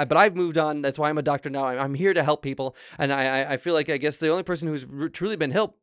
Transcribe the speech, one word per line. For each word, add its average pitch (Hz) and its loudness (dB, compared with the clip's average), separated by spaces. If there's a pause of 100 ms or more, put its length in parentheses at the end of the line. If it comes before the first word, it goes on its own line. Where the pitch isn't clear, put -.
I, 143 0
but 147 2
I've 196 6
moved 170 -2
on. 151 0
That's 139 -2
why 151 0
I'm 151 -2
a - -2
doctor 143 -2
now. 135 -2
I'm, 127 -2
I'm 139 -2
here 180 2
to 165 4
help - 2
people, 135 -6 (220)
and 139 0
I, 135 2
I, 143 -2
I 131 0
feel 170 0
like 151 2
I 151 0
guess 147 -2
the 160 0
only 175 2
person 170 -4
who's 143 -4 (120)
r-, 160 -4
truly 202 -4
been 156 -2
help, 202 0